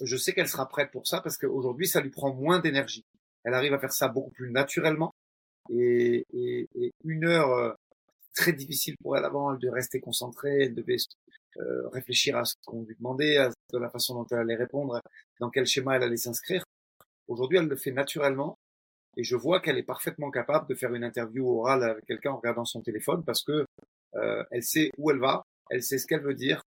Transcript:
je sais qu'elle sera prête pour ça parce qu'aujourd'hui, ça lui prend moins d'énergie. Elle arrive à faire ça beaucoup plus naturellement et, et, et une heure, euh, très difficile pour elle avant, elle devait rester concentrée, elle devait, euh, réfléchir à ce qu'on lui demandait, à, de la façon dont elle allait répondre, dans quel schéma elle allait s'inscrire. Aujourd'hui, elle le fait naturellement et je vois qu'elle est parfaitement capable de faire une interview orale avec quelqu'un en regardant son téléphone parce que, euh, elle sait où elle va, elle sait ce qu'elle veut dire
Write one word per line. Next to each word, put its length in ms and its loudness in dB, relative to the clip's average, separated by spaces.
je 140 -2
sais 160 0
qu'elle 160 2
sera 200 -2
prête 240 0
pour 140 -8
ça 140 0
parce 160 -6
qu'aujourd'hui, 520 0
ça 120 2
lui 100 -2
prend 220 -2
moins 280 2
d'énergie. 420 0
Elle 100 0
arrive 200 2
à 40 4
faire 140 -4
ça 160 2
beaucoup 220 -4
plus 200 -10
naturellement 640 0
et, 640 2
et, 420 -4
et 180 -4
une 220 -2
heure, 240 4
euh, 220 2
très 200 4
difficile 480 -4
pour 140 0
elle 80 2
avant, 280 -2
elle 60 -4
devait 160 -2
rester 260 -4
concentrée, 640 0
elle 120 0
devait, 220 -2
euh, 300 -4
réfléchir 480 0
à 80 0
ce 100 -2
qu'on 200 -10
lui 120 -14
demandait, 400 2
à, 140 6
de 60 0
la 120 -4
façon 240 -2
dont 160 -6
elle 80 0
allait 180 0
répondre, 440 -2
dans 100 -2
quel 160 2
schéma 300 2
elle 80 2
allait 120 2
s'inscrire. 480 -2
Aujourd'hui, 300 2
elle 80 4
le 100 -2
fait 160 -4
naturellement 640 0
et 80 -2
je 120 0
vois 240 4
qu'elle 160 2
est 60 0
parfaitement 480 -6
capable 380 0
de 60 0
faire 200 -2
une 100 -2
interview 420 -2
orale 360 4
avec 240 0
quelqu'un 240 -4
en 60 -4
regardant 280 -2
son 160 -8
téléphone 440 -2
parce 180 -2
que, 220 2
euh, 360 -2
elle 120 -4
sait 340 2
où 140 2
elle 80 4
va, 240 2
elle 140 -2
sait 160 -2
ce 80 -6
qu'elle 160 0
veut 120 -2
dire 280 0